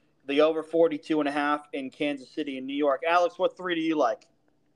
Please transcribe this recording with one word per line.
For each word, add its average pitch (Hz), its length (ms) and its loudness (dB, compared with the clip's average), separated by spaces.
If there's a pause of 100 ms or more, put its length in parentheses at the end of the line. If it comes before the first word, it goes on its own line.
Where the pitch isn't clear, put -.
(280)
the 139 140 0
over 160 220 2
forty-two 156 560 0
and 147 80 0
a 139 40 -2
half 147 420 -2
in 135 160 -8
Kansas 143 400 -6
City 143 300 -6
and 131 80 -10
New 139 80 -6
York. 143 300 0
Alex, 170 340 2
what 175 180 0
three 180 180 -4
do 160 60 -2
you 160 160 0
like? 127 300 0 (480)